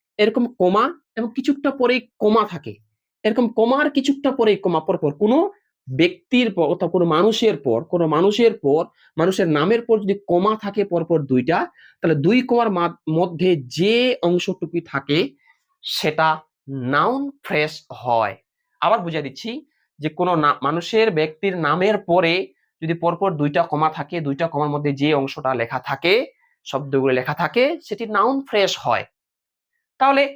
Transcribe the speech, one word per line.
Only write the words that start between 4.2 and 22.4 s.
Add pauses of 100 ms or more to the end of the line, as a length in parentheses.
পরেই
কমা
পরপর (100)
কোনো (500)
ব্যক্তির
পর
অর্থাৎ
কোনো (100)
মানুষের (100)
পর, (140)
কোনো (100)
মানুষের (120)
পর, (360)
মানুষের (100)
নামের
পর
যদি (160)
কমা (100)
থাকে (100)
পরপর (120)
দুইটা, (400)
তাহলে (100)
দুই (120)
কমার
মা-, (160)
মধ্যে (280)
যে (320)
অংশটুকু (120)
থাকে (640)
সেটা (680)
নাউন (240)
ফ্রেশ (320)
হয়। (460)
আবার
বুঝিয়ে
দিচ্ছি (480)
যে (100)
কোনো (120)
না-,
মানুষের, (120)
ব্যক্তির (120)
নামের (140)
পরে (480)